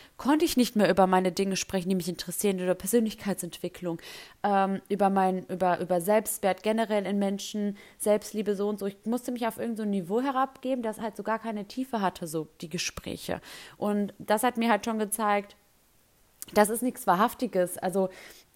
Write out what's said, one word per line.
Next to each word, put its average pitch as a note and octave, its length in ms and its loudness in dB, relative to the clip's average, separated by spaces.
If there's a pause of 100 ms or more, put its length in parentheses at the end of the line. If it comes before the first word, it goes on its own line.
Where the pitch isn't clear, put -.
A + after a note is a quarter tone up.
(180)
konnte D4+ 260 4
ich D#4+ 140 2
nicht B3 180 4
mehr G3+ 140 6
über F#3 180 6
meine F#3 240 4
Dinge F#3+ 240 0
sprechen, F#3 320 -2
die F#3+ 80 2
mich F3 140 -2
interessieren, F#3 500 -2
über F3+ 160 2
Persönlichkeitsentwicklung, F3+ 1300 -2 (420)
ähm, G3 460 2
über G3 200 4
mein, F#3 360 2
über, F3+ 340 0
über F3+ 220 0
Selbstwert G#3 600 0
generell G#3+ 420 0
in G3+ 120 -2
Menschen, G3+ 600 -2 (200)
Selbstliebe G#3 560 0
so G3+ 140 -2
und G#3 100 -2
so. G3+ 80 -8
Ich G3+ 200 -6
musste A#3+ 260 -4
mich A#3 160 -4
auf A3+ 100 -6
irgend A3+ 200 -4
so A3 60 -4
ein G#3 80 -2
Niveau G3 280 0
herabgeben, C4 640 -2
das G#3+ 160 -4
halt G#3+ 160 -6
so G3+ 80 -10
gar A3 160 -2
keine G#3+ 240 -6
Tiefe A#3 380 -6
hatte, F3+ 260 -2
so D#3 220 -6 (100)
die F3 80 -10
Gespräche. - 720 -6 (380)
Und G#3 420 -2
das G#3+ 240 0
hat B3 140 2
mir A#3 120 0
halt G#3 140 2
schon A3 160 -4
gezeigt, G#3 560 -2 (960)
das G#3 160 6
ist A3+ 140 -2
nichts B3 240 -2
Wahrhaftiges. F#3 720 2
Also F#3+ 320 0 (460)